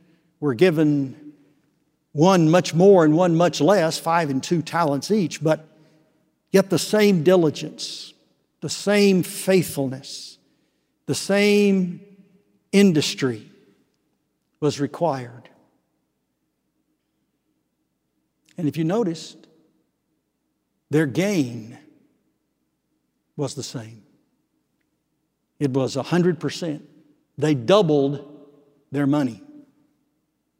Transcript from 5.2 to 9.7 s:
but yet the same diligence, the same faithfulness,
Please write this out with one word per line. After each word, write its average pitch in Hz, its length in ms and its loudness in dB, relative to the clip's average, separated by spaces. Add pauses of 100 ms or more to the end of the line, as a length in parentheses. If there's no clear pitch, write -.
but 151 240 -2 (840)
yet 190 200 2
the 165 80 0
same 208 440 2
diligence, - 880 0 (480)
the 160 80 -10
same 196 540 2
faithfulness, - 1160 -4 (680)